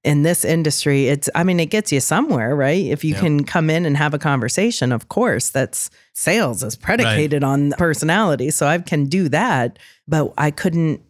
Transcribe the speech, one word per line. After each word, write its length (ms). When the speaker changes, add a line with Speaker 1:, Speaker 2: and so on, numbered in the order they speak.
Speaker 1:
In 180
this 220
industry, 640
it's, 260
I 100
mean, 160
it 100
gets 220
you 80
somewhere, 560
right? 300
If 180
you 80
Speaker 2:
Yep. 80
Speaker 1:
can 240
come 260
in 160
and 100
have 180
a 40
conversation, 720
of 160
course, 420
that's, 400
sales 500
is 140
predicated 680
Speaker 2:
Right. 60
Speaker 1:
on 300
personality. 720
So 160
I 120
can 280
do 240
that, 480
but 280
I 140
couldn't 600